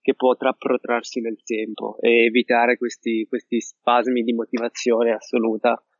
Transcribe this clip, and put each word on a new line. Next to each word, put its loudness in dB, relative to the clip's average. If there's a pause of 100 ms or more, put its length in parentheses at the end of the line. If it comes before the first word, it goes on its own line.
che 0
potrà 2
protrarsi -4
nel -8
tempo -6
e 4
evitare 2
questi, -4
questi -4
spasmi 0
di -2
motivazione -2
assoluta -2 (200)